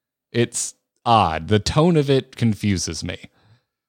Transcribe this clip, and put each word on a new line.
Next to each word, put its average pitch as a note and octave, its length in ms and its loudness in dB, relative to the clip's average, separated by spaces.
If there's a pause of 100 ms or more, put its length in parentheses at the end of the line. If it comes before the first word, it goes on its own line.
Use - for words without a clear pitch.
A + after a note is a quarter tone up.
(300)
It's - 440 -4 (320)
odd. E2+ 420 2
The G#2+ 120 4
tone D#3+ 360 2
of C#3 140 0
it C3 260 -2
confuses G2 680 -2
me. F2+ 260 -12 (580)